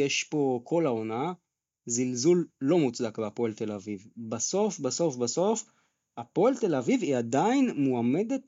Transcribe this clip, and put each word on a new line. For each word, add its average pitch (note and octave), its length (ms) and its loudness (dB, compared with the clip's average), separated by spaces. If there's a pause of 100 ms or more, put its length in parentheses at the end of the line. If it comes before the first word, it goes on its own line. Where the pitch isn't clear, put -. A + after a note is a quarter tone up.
יש - 180 -2
פה C3+ 400 0
כל E3 220 0
העונה A#2+ 480 -2 (520)
זלזול B2+ 640 2 (140)
לא C3+ 160 4
מוצדק A#2 420 0
בהפועל A2 340 -2
תל G#2+ 180 -6
אביב. G#2 360 -8 (100)
בסוף, B2 640 -2
בסוף, C#3 360 -2
בסוף, F3 560 0 (460)
הפועל A#3 400 0
תל F3 180 0
אביב F3 260 2
היא C#3 160 0
עדיין F3+ 580 2
מועמדת C#3 720 0